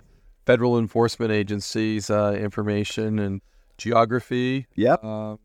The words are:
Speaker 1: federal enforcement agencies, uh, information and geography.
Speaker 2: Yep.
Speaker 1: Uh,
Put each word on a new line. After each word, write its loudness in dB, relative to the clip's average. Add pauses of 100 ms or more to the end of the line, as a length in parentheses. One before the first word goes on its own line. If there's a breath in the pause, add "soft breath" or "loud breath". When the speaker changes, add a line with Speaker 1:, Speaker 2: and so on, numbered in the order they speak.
(460)
Speaker 1:
federal 4
enforcement 0
agencies, -2
uh, 2
information -2
and -4 (360)
geography. 0
Speaker 2:
Yep. 4
Speaker 1:
Uh, -8